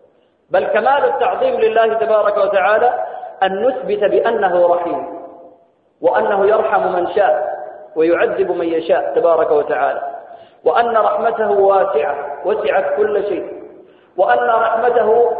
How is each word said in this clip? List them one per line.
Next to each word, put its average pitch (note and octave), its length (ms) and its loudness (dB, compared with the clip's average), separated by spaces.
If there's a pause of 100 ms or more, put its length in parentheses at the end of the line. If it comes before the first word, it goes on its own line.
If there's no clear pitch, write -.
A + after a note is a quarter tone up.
(500)
بل F#3+ 160 0
كمال A3 380 2
التعظيم B3 560 0
لله A3 340 2
تبارك G#3+ 420 0
وتعالى G3+ 680 2 (360)
أن G3 240 0
نثبت G3+ 440 0
بأنه F3 640 2
رحيم، - 520 -6 (760)
وأنه F#3+ 460 0
يرحم G#3+ 460 0
من F3 160 -2
شاء - 520 0 (360)
ويعذب F3 540 2
من F3 160 -4
يشاء E3 480 -2
تبارك D#3+ 360 2
وتعالى، C#3 520 0 (600)
وأن A#3 320 2
رحمته G#3+ 540 0
واسعة، G3 960 0
وسعت F#3+ 500 -2
كل G#3 280 0
شيء، - 360 -8 (560)
وأن A#3+ 340 2
رحمته A3+ 880 2